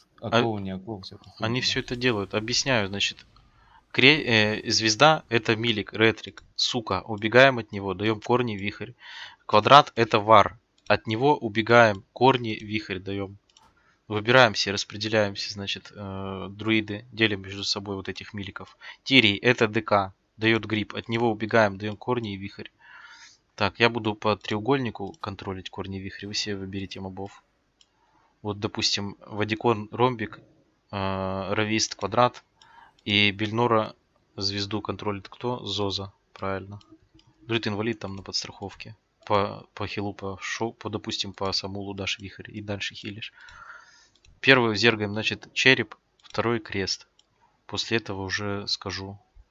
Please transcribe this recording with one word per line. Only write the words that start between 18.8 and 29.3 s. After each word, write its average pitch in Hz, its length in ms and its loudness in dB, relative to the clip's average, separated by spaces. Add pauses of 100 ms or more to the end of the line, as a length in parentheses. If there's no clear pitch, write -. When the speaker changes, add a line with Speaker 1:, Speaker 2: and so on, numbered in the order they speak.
Speaker 1:
Тирий — 110 380 6
это 120 260 4
Д 107 140 -2
К, 98 320 0 (240)
даёт 110 280 2
гриб, 107 300 -4
от 104 140 -10
него 117 220 0
убегаем, 107 460 0
даём 104 200 -6
корни 117 360 -4
и 98 40 -10
вихрь. 101 320 -14 (840)
Так, 101 240 -2
я 117 100 8
буду 110 260 0
по 107 200 0
треугольнику 107 840 -4
контролить 95 480 -10
корни 95 280 -10
и 95 40 -8
вихрь, 98 260 -12
вы 104 80 -12
себе 104 200 -4
выберите 95 440 -10
мобов. 95 440 -12 (1000)
Вот, 104 160 -6
допустим, 104 560 -4 (120)
Вадикон 107 640 -2